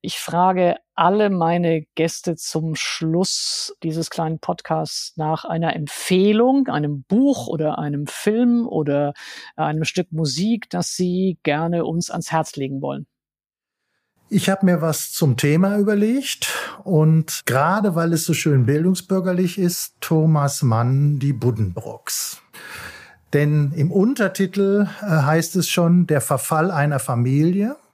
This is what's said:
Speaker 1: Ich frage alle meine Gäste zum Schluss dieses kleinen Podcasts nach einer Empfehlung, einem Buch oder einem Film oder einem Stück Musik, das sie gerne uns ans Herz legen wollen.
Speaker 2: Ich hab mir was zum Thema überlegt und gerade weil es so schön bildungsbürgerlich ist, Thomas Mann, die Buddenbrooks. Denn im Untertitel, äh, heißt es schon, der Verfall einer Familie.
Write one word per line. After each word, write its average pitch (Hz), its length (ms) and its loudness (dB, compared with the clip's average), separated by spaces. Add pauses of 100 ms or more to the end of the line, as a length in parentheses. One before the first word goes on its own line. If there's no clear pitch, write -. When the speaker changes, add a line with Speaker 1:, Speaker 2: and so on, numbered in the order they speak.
Speaker 1:
Ich - 180 -8
frage 180 560 2 (180)
alle 202 360 2
meine 170 560 0 (100)
Gäste 165 400 -2
zum 160 400 -4
Schluss - 1080 -4
dieses 160 260 -4
kleinen 160 300 -6
Podcasts - 760 -6
nach 156 260 -2
einer 165 320 -2
Empfehlung, 214 920 2
einem 147 360 -4
Buch 262 440 0
oder 156 300 -2
einem 147 300 -4
Film 233 600 0
oder 143 460 0 (440)
einem 156 260 -2
Stück 180 280 -4
Musik, 165 580 -2
das - 260 -4
sie 180 480 0
gerne 165 400 0
uns 170 260 -4
ans - 220 -8
Herz 160 240 -2
legen 135 260 -6
wollen. 139 260 -8 (1200)
Speaker 2:
Ich - 200 2
hab 196 140 0
mir 175 180 4
was 160 300 -4
zum 131 260 2
Thema 185 400 2
überlegt 214 760 0 (300)
und 160 640 2
gerade 175 500 2
weil 170 180 2
es 165 120 0
so 170 80 0
schön 139 320 2
bildungsbürgerlich 180 920 0
ist, 175 420 -2
Thomas 156 640 2
Mann, 131 560 2
die 139 140 0
Buddenbrooks. 107 1080 -4 (920)
Denn 147 420 2
im 165 160 0
Untertitel, 196 960 2 (140)
äh, 208 40 -10
heißt 160 520 2
es 170 120 0
schon, 175 380 4
der 147 140 2
Verfall 156 500 0
einer 147 280 0
Familie. 156 760 0 (180)